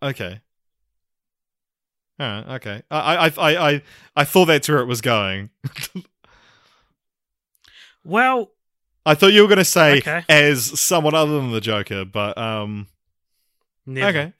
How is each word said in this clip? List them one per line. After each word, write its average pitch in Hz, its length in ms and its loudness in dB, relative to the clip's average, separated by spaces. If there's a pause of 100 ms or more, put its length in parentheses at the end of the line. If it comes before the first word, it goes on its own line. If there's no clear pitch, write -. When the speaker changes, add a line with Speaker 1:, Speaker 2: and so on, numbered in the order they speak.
Speaker 1:
okay. 110 400 -10 (1800)
All 139 80 -8
right, 110 280 -10
okay. 107 360 -12
I, 151 260 -2
I, 165 100 2
I, 156 460 0
I, 147 100 -4 (320)
I 147 100 2
thought 185 220 4
that's 156 220 2
where 151 100 2
it 123 80 -2
was 123 160 -6
going. 101 520 -2
<laughs> - 500 -14 (2000)
Speaker 2:
Well, 233 480 -2 (520)
Speaker 1:
I 156 120 4
thought 190 160 6
you 208 100 8
were 208 60 4
gonna 190 160 4
say 151 340 4
Speaker 2:
Okay. 160 300 -4
Speaker 1:
as 147 500 2
someone 156 360 0
other 151 260 0
than 131 120 -6
the 110 80 -4
Joker, 101 440 -6
but, 101 340 -6
um, 107 480 -8 (1000)
Speaker 2:
Never. 143 240 -4 (100)
Speaker 1:
okay, 151 220 -8